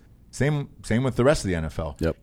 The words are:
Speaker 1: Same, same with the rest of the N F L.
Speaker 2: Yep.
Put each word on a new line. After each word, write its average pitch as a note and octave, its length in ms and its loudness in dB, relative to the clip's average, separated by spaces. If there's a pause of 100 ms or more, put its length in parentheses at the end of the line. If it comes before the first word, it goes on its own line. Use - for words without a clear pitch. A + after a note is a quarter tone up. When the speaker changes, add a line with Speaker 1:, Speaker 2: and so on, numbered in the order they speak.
(300)
Speaker 1:
Same, C#3+ 380 0 (140)
same A#2+ 220 0
with C3 120 -2
the A#2+ 80 4
rest D3 200 4
of G#2 40 -4
the F#2 60 0
N D#2+ 100 -2
F D#2 140 -8
L. D2+ 220 -6
Speaker 2:
Yep. D#2+ 220 0